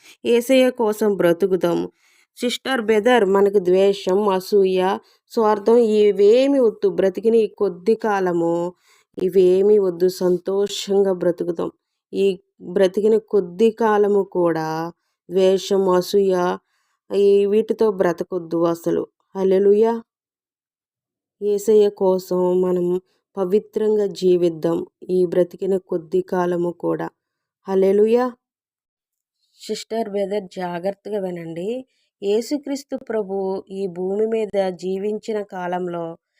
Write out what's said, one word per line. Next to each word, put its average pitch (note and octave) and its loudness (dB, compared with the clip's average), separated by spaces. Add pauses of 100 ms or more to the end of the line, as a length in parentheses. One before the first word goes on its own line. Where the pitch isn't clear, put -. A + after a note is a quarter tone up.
(240)
యేసయ్య B3 2
కోసం G#3 -2
బ్రతుకుదాము. F3 0 (440)
సిస్టర్, B3 -4
బ్రదర్, A3 2
మనకు G3 2
ద్వేషం, F#3+ 2
అసూయ, F#3+ 0 (300)
స్వార్థం G#3+ 2
ఇవేమీ G#3+ 4
వద్దు. G#3 2
బ్రతికిన F#3+ 0
ఈ A3 4
కొద్ది F#3+ -2
కాలము F3+ -2 (500)
ఇవేమీ F#3+ 4
వద్దు, F#3 0
సంతోషంగా G3 -2
బ్రతుకుదాం. F3 -4 (420)
ఈ F#3+ 0 (220)
బ్రతికిన F#3+ 0
కొద్ది G3+ 0
కాలము G#3 0
కూడా E3 -4 (380)
ద్వేషం, F#3+ 2
అసూయ F3+ 0 (600)
ఈ G3+ 4
వీటితో A3 0
బ్రతకొద్దు E3+ -2
అసలు. E3+ -2 (300)
హల్లెలూయా. G3+ 2 (1400)
యేసయ్య G#3 2
కోసం F#3 0
మనం F3+ -2 (360)
పవిత్రంగా G#3 0
జీవిద్దాం F3 0 (240)
ఈ F#3 2
బ్రతికిన F3+ -2
కొద్ది F3+ -4
కాలము F3 -2
కూడా. E3 -6 (580)
హల్లెలూయా. G#3 2 (1200)
సిస్టర్, A3 -8
బ్రదర్, G3 -4
జాగ్రత్తగా F#3+ -6
వినండి. F3+ -8 (360)
యేసుక్రీస్తు C4+ -4
ప్రభు G3 -6
ఈ F#3+ -6
భూమి F#3 -4
మీద G3+ -2
జీవించిన G3+ -6
కాలంలో F3+ -8 (240)